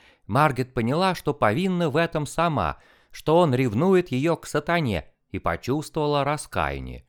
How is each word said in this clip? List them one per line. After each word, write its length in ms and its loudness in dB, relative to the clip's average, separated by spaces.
Маргет 480 0
поняла, 400 0
что 180 -4
повинна 560 0
в 80 -2
этом 300 0
сама, 520 -2
что 280 2
он 160 4
ревнует 560 2
ее 260 0
к 100 -20
сатане, 600 -2
и 80 -8
почувствовала 840 -2
раскаяние. 840 -6